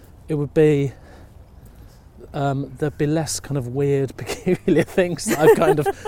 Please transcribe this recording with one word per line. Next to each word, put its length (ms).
it 60
would 200
be, 380
um, 460
there'd 200
be 80
less 340
kind 180
of 100
weird, 480
<laughs> 0
peculiar 680
things 420
that 140
I've 160
kind 240
of, 60